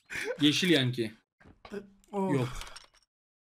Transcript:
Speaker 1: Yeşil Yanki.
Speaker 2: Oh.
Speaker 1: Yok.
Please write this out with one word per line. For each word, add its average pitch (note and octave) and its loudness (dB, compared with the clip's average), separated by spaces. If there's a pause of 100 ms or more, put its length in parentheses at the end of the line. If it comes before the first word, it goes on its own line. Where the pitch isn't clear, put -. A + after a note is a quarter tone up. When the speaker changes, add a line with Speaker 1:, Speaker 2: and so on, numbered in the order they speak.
(420)
Speaker 1:
Yeşil D3 4
Yanki. B2+ 2 (1000)
Speaker 2:
Oh. F#3+ 0
Speaker 1:
Yok. B2+ 2 (960)